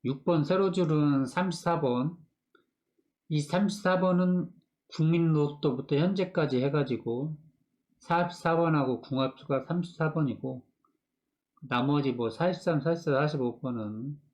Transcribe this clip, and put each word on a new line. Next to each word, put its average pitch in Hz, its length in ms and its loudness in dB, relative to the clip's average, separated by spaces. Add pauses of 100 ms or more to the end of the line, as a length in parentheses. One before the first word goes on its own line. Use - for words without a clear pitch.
육 135 220 -4
번 165 180 2
세로줄은 156 840 2
삼십사 175 540 -2
번, 131 360 0 (1120)
이 151 100 0
삼십사 185 600 0
번은 180 500 2 (380)
국민로또부터 156 1080 2
현재까지 165 680 0
해가지고 139 760 -2 (640)
사십사 170 580 0
번하고 147 440 2
궁합수가 131 640 -4
삼십사 165 480 -2
번이고, 131 520 -4 (960)
나머지 135 500 0
뭐 120 200 -2
사십삼, 175 500 0
사십사, 165 320 0
사십오 135 480 0
번은 120 580 -6 (140)